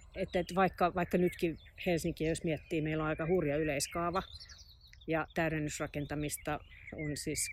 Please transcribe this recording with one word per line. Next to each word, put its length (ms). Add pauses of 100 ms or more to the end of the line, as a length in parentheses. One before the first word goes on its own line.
(160)
että, 240
että 160
vaikka, 400
vaikka 220
nytkin 400 (280)
Helsinkiä, 440
jos 140
miettii, 380
meillä 220
on 60
aika 180
hurja 300
yleiskaava. 680 (840)
Ja 260
täydennysrakentamista 1300 (360)
on 220
siis 360